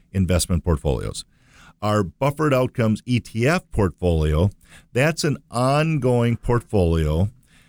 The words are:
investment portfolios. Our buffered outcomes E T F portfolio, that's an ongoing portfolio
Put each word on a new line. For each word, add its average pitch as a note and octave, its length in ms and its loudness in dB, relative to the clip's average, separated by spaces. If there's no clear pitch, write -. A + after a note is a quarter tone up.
investment F2+ 500 0
portfolios. C2+ 640 -4
Our G#2 220 0
buffered C#3+ 500 -2
outcomes A#2 540 0
E B2 120 0
T A2+ 300 -2
F F3+ 220 -2
portfolio, E2 800 0
that's D3 320 0
an C#3+ 140 -2
ongoing B2+ 840 0
portfolio F2 960 0